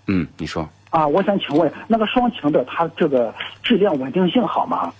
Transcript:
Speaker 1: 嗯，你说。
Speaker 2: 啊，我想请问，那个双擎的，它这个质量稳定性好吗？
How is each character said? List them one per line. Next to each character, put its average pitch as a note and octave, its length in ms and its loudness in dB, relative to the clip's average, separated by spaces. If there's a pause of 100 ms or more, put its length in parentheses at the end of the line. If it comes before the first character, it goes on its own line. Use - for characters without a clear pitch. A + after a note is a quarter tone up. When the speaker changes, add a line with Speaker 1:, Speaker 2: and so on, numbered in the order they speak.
Speaker 1:
嗯， F2+ 180 0 (120)
你 E2 100 -8
说。 D#2 200 -6 (240)
Speaker 2:
啊， D#3+ 140 2
我 D#3 180 2
想 G3+ 160 0
请 C#3+ 180 -2
问， D#3+ 120 4 (180)
那 A3 100 2
个 G#3+ 100 0
双 B3 240 2
擎 - 200 -2
的， D#3 120 2
它 E3 320 -4
这 F3 140 2
个 A#2+ 240 0 (280)
质 A#3 140 2
量 F3 240 2
稳 C3 140 -6
定 F3+ 160 2
性 B3 180 2
好 - 180 -2
吗？ - 340 -4